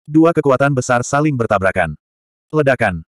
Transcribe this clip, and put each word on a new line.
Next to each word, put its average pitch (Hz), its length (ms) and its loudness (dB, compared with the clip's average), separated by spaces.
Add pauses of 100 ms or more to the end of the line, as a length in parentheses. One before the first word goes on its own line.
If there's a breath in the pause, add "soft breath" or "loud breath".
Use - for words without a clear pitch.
Dua 160 320 2
kekuatan 143 400 2
besar 123 320 -2
saling 143 320 -2
bertabrakan. 95 560 -2 (560)
Ledakan. 117 560 -2 (120)